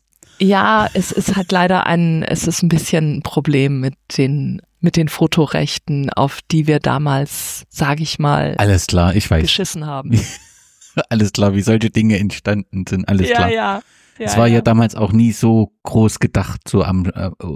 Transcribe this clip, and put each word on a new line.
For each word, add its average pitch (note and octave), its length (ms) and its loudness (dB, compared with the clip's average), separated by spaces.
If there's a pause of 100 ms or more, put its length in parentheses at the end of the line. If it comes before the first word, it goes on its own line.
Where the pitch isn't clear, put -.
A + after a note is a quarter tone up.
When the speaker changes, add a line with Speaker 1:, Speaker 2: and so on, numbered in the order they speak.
(400)
Speaker 1:
Ja, G3+ 540 2
es F3+ 200 -4
ist F#3+ 240 -2
halt F#3+ 160 -4
leider F3+ 340 2
ein, E3 340 0
es - 260 -4
ist E3 160 -4
ein F3 40 2
bisschen D#3 520 0
ein - 40 -12
Problem C#3 560 0
mit C3+ 160 -4 (220)
den, C3+ 440 -2 (200)
mit E3+ 160 0
den D#3 100 2
Fotorechten, D3+ 1000 -2
auf - 320 -2 (100)
die D#3 160 2
wir D3 140 2
damals, C#3 880 -2
sag D3+ 320 -2
ich - 180 -6
mal, D3 380 0
Speaker 2:
Alles G2+ 300 2
klar, F2+ 280 2
ich - 160 0
weiß. D#2+ 120 4
Speaker 1:
geschissen D#3 420 -4
haben. C3+ 340 0 (460)
Speaker 2:
<laughs> - 440 -10
Alles G#2+ 220 0
klar, G2+ 240 0
wie G2+ 60 2
solche A2+ 280 2
Dinge A2 300 2
entstanden G2 680 -4
sind, - 180 -4
alles G2 220 2
Speaker 1:
Ja, A#3+ 60 2
Speaker 2:
klar. A#3 140 2
Speaker 1:
ja, G#3+ 320 -2 (380)
ja, A3+ 60 -8
Speaker 2:
Es G3+ 100 -2
war A#2 120 4
ja A#2 80 4
Speaker 1:
ja. A2+ 60 4
Speaker 2:
damals A2+ 340 2
auch G#2 180 0
nie A2+ 180 4
so A2+ 400 2 (120)
groß - 360 2
gedacht, - 480 -2
so F#2+ 160 2
am, F#2 220 0
äh, F#2 260 -6 (240)